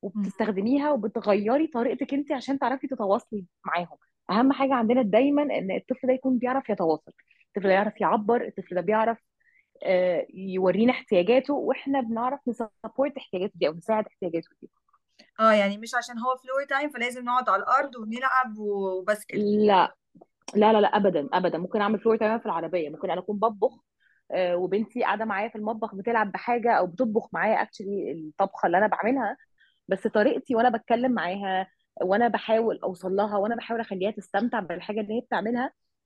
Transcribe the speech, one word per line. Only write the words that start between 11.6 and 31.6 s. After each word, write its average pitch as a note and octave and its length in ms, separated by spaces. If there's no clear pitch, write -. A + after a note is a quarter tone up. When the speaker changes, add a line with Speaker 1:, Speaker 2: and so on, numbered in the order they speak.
Speaker 1:
بنعرف A#3+ 480
نسبورت A#3+ 680
احتياجاته G3 380
دي E3 140
أو D#3 40
نساعد G#3+ 340
احتياجاته E3 420
دي. - 80
Speaker 2:
آه، A3 120
يعني G3+ 260
مش A3+ 160
عشان A#3+ 240
هو B3+ 180
فلور C4 320
تايم C#4+ 220
فلازم B3 340
نقعد B3 240
على G3 140
الأرض C4 340
ونلعب A#3+ 640
وبس G3+ 680
كده. - 160
Speaker 1:
لا، G#3 540
لا، G#3+ 180
لا، G#3+ 80
لا، G3+ 160
أبدا، F3 360
أبدا. F3 260
ممكن F#3+ 220
أعمل G#3 200
فلور A3+ 160
تايم A3 220
في A3+ 80
العربية، E3 440
ممكن E3+ 200
أنا F3 100
أكون G#3 180
بطبخ، G#3+ 460
آه، F3 260
وبنتي G#3 460
قاعدة G#3 220
معايا G#3 240
في A3+ 80
المطبخ A3 380
بتلعب G#3 380
بحاجة A#3+ 400
أو F3+ 140
بتطبخ G#3+ 460
معايا G3 320
actually G3 520
الطبخة - 380
اللي F3 120
أنا G#3+ 80
بعملها، A3 500
بس G3 180
طريقتي A#3 480
وأنا A#3 140
بتكلم A#3+ 440
معاها، F#3+ 560